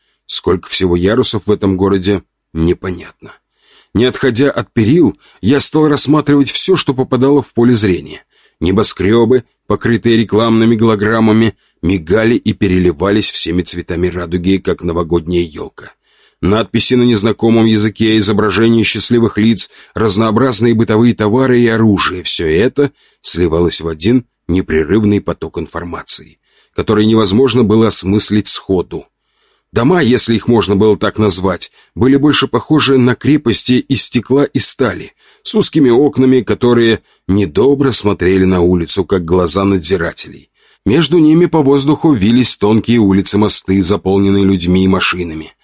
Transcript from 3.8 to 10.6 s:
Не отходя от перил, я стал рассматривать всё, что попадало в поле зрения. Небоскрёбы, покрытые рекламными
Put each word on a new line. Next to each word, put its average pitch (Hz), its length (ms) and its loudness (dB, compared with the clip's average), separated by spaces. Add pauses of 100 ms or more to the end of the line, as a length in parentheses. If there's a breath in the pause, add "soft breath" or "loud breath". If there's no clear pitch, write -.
Не 107 100 0
отходя 127 460 0
от - 240 -8
перил, 120 420 2 (240 soft breath)
я 131 180 0
стал 156 300 0
рассматривать 143 600 0
всё, - 260 0
что - 160 -2
попадало 131 480 0
в - 140 -10
поле 120 200 2
зрения. 90 500 -2 (360)
Небоскрёбы, 110 840 0 (240)
покрытые 113 480 0
рекламными 113 580 2